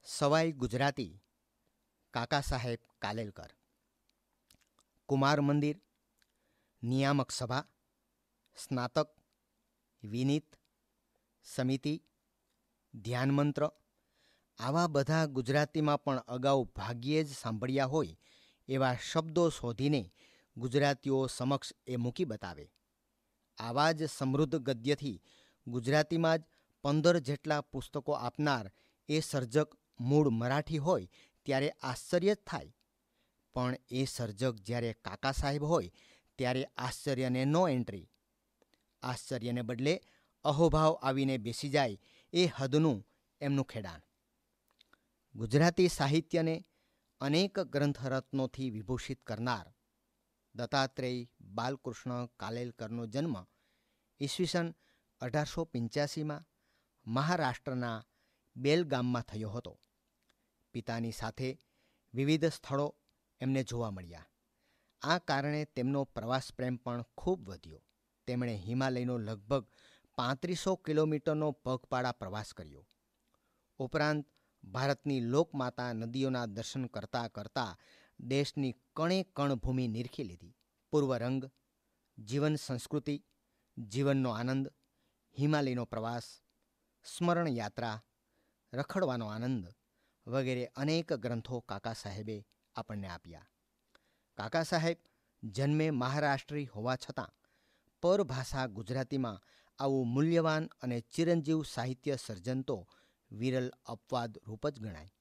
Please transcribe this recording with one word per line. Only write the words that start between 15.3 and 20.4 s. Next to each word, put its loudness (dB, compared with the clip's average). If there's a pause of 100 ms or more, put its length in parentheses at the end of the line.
પણ 0
અગાઉ 4
ભાગ્યે -2
જ -6
સાંભળ્યા 0
હોય 0 (520)
એવા 2
શબ્દો 2
શોધીને 0 (540)